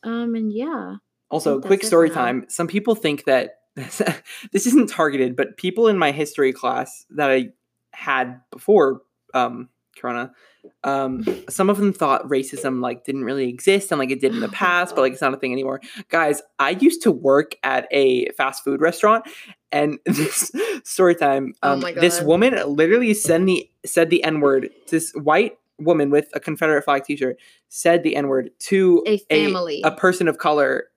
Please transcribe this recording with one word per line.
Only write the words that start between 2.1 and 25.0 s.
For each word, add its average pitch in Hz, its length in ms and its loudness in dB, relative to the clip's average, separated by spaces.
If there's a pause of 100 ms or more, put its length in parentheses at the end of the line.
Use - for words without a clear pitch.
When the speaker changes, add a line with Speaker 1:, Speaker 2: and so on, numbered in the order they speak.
Speaker 1:
now. 135 80 0
Speaker 2:
time. 120 240 -2
Some - 180 -4
people 202 300 0
think 147 300 -4
that - 400 0
<laughs> - 100 -20
this - 880 -6
isn't 247 220 4
targeted, 135 480 0
but 139 200 -4
people 202 320 2
in 202 100 2
my 156 140 2
history 147 400 0
class 127 580 -6
that 143 200 0
I 127 200 0 (420)
had 127 480 -4 (100)
before, 147 520 2 (320)
um, 123 340 -2 (280)
Corona, 123 360 -8 (500)
um, 135 420 -4 (120)
Speaker 1:
<laughs> - 120 -16
Speaker 2:
some 190 220 0
of 202 80 2
them 202 140 2
thought 143 360 -2
racism, 135 540 -4
like, 123 220 -6
didn't 135 200 -6
really 131 240 -4
exist 190 420 0
and, 160 80 -2
like, 131 120 -2
it 135 100 -4
did 131 140 0
in 117 60 -4
the 113 60 -4
Speaker 1:
<laughs> - 20 -6
Oh - 20 -8
my - 60 -16
Speaker 2:
past, 180 340 0
but, - 60 -6
Speaker 1:
God. 139 60 2
Speaker 2:
like, 131 120 2
it's - 80 -8
not 135 120 0
a - 20 -12
thing 131 160 -6
anymore. 131 280 -6 (280)
Guys, 156 340 0 (160)
I 139 120 0
used 196 340 2
to 233 80 4
work 139 500 2
at 131 280 -2
a 131 420 2
fast 135 320 -4
food 139 160 -2
restaurant, 190 440 2 (480)
and 147 300 -2
<laughs> - 40 -6
this - 460 -2 (320)
story 180 300 2
time, 139 480 -2
Speaker 1:
Oh 143 100 2
Speaker 2:
um, 139 80 -2
Speaker 1:
my 131 120 -6
Speaker 2:
this 170 260 2
Speaker 1:
God. 160 80 -2
Speaker 2:
woman 196 400 4
literally 185 480 2
said 175 320 2
the, 185 220 0 (180)
said 165 240 2
the 170 140 2
N-word. 143 460 0 (180)
This 160 260 -2